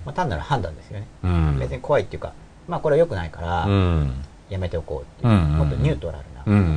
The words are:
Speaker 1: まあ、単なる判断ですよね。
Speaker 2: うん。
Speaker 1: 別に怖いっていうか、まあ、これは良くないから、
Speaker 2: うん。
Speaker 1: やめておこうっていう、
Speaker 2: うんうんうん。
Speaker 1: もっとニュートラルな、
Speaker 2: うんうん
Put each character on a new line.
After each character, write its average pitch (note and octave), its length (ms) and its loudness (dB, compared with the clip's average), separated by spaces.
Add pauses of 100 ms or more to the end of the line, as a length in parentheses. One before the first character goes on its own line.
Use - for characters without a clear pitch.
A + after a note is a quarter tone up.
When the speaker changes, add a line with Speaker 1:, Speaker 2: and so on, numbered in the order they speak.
Speaker 1:
ま C#3+ 60 -8
あ、 - 20 -12
単 F3+ 140 0
な F2+ 80 -2
る - 60 -6
判 C3 200 0
断 D#2 140 -8
で - 60 -18
す - 80 -20
よ G2+ 100 -10
ね。 G#2+ 60 -12 (180)
Speaker 2:
う F#2 40 0
ん。 D#2+ 300 2
Speaker 1:
別 B1+ 140 -4
に C2 80 -8
怖 C#3+ 180 2
い G#2 40 2
っ - 40 -6
て - 100 -10
い - 20 -8
う - 20 -14
か、 - 120 -10 (360)
ま E3+ 80 -4
あ、 C#3 40 -6
こ D#3+ 100 0
れ C#3+ 40 4
は D3+ 60 6
良 E3+ 60 4
く G#2 100 -4
な E2+ 100 -4
い D2+ 40 -10
か D#2 100 -14
ら、 E2+ 240 -2
Speaker 2:
う G2+ 60 2
ん。 E2+ 440 4 (340)
Speaker 1:
や F#2+ 100 -6
め F2+ 100 -2
て F2 80 -4
お D#2 60 -4
こ D2+ 160 -8
う - 40 -12
っ - 20 -16 (160)
て B2 60 0
い A#2 40 6
う、 - 20 6
Speaker 2:
う G#2 40 8
ん - 0 -
う F#2 40 6
ん D2+ 120 4
う - 20 2
ん。 D#2 40 2
Speaker 1:
も D#2 80 4
っ C#2+ 40 2
と B2+ 60 -2
ニ C#3 140 2
ュ C#3 40 0
ー G2+ 40 -4
ト E2+ 140 -6
ラ D2 60 -12
ル C#2+ 60 -14 (100)
な、 - 120 -16
Speaker 2:
う G#2 40 2
ん - 20 4
う G#2 40 6
ん G#2 40 6 (160)